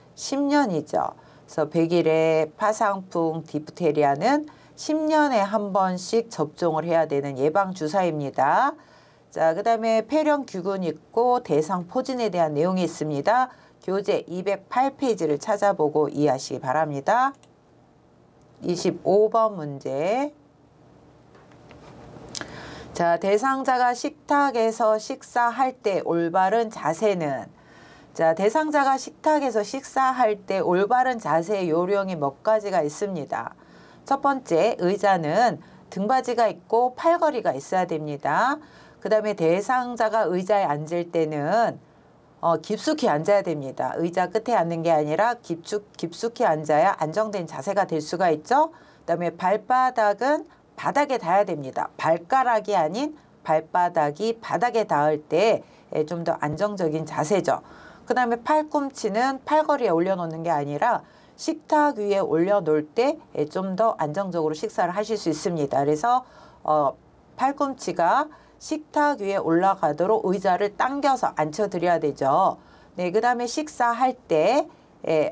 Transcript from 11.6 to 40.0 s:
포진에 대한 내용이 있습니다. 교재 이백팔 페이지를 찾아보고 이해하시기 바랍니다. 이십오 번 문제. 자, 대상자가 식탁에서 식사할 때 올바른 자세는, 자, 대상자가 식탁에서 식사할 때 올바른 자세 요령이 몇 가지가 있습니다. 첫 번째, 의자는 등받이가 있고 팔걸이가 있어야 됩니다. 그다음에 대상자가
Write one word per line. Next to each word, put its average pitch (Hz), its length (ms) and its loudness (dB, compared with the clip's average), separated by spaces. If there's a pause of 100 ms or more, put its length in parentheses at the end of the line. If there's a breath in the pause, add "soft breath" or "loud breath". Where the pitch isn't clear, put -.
포진에 254 420 -4
대한 165 240 0
내용이 180 300 0
있습니다. 165 640 0 (340 loud breath)
교재 190 440 -2
이백팔 196 720 -2
페이지를 180 420 0
찾아보고 156 680 0
이해하시기 139 500 0
바랍니다. 156 760 0 (1300)
이십오 185 680 0
번 220 260 2
문제. 156 800 -4 (2500 loud breath)
자, 170 240 2
대상자가 247 760 2
식탁에서 240 1040 2
식사할 247 760 -2
때 196 320 0
올바른 185 640 2
자세는, 160 760 -2 (680 loud breath)
자, 165 200 4
대상자가 277 640 2
식탁에서 262 640 0
식사할 254 800 0
때 190 140 -2
올바른 226 600 2
자세 175 500 0
요령이 185 460 0
몇 143 260 -4
가지가 208 400 0
있습니다. 151 720 -6 (520 loud breath)
첫 269 160 0
번째, 233 580 2
의자는 185 800 2 (300 loud breath)
등받이가 240 580 0
있고 233 480 0
팔걸이가 311 580 2
있어야 180 320 -2
됩니다. 156 720 -2 (440 loud breath)
그다음에 208 320 0
대상자가 220 880 0